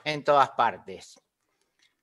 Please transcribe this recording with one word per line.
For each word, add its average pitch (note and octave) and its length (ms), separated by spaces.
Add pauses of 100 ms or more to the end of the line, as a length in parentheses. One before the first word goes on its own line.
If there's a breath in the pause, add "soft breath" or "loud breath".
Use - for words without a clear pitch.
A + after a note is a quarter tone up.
en D3+ 200
todas C#3+ 280
partes. F#2+ 680 (840)